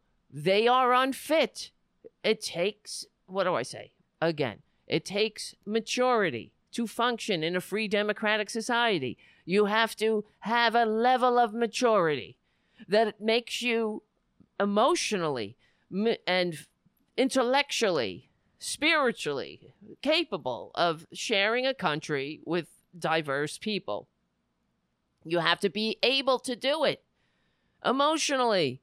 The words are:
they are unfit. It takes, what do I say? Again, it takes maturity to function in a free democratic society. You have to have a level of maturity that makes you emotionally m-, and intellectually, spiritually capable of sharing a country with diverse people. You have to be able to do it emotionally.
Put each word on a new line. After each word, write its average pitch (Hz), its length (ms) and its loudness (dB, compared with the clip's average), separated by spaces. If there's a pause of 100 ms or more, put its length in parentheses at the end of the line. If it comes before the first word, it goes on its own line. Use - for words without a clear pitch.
(320)
they 190 360 2
are 247 260 4
unfit. 262 800 0 (520)
It - 160 2
takes, - 640 -6 (200)
what 190 180 -4
do 175 120 0
I 120 80 -2
say? - 280 -14 (300)
Again, 147 380 -2 (280)
it 160 160 0
takes 214 520 -4 (100)
maturity 214 880 0 (180)
to 233 160 -4
function 220 560 -2
in 175 120 -2
a 180 60 -2
free 214 260 -4
democratic 208 600 0
society. 226 680 -2 (260)
You 202 220 2
have 220 320 0
to 220 260 0 (160)
have 233 360 2
a 233 100 6
level 240 520 2
of 233 160 2
maturity 202 840 0 (500)
that 214 320 2
makes 220 420 -2
you 226 420 -2 (560)
emotionally 202 1000 0 (340)
m-, 208 240 0 (100)
and 180 320 0 (600)
intellectually, 233 1120 0 (300)
spiritually 226 1120 -2 (280)
capable 143 720 -2
of 165 380 -2
sharing 220 560 -2
a 269 60 -2
country 151 720 -4
with 170 220 -4 (300)
diverse 151 600 -2
people. 180 500 -6 (1160)
You 165 140 2
have 170 200 4
to 202 100 0
be 214 320 -2
able 254 380 2
to 254 160 -6
do 277 300 0
it 160 180 -2 (840)
emotionally. 254 960 2